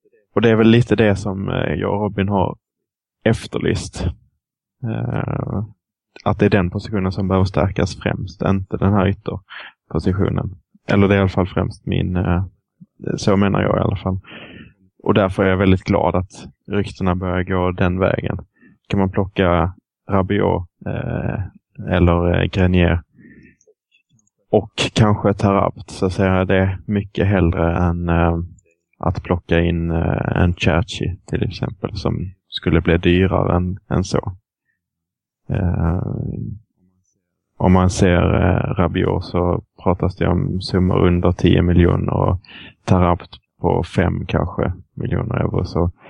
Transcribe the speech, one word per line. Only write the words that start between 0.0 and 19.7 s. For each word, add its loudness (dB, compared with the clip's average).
och 2
det 6
är 6
väl 6
lite 6
det 4
som, -6
eh, -2
jag -2
och -2
Robin -2
har 0
efterlyst. -4
Eh, -4
att 0
det 4
är 6
den 2
positionen -4
som -4
behöver 4
stärkas -2
främst, -6
inte -2
den 2
här 2
ytterpositionen. -6
Eller 4
det 6
är 4
i 4
alla 2
fall 0
främst -6
min, -2
eh, 0
så 2
menar 2
jag 0
i 0
alla 0
fall. -6
Och 0
därför 0
är 2
jag 0
väldigt 2
glad 0
att -4
ryktena -4
börjar -4
gå -2
den -2
vägen. -2
Kan 0
man 2
plocka 0